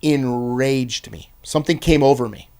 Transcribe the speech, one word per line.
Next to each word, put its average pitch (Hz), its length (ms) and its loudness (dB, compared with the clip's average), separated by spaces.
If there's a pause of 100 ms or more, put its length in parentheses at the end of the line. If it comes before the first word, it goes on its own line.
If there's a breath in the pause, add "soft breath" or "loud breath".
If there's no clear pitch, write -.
enraged 127 1080 -2
me. 85 200 -18 (120)
Something 156 360 -2
came 151 240 2
over 135 240 4
me. - 220 -14 (100)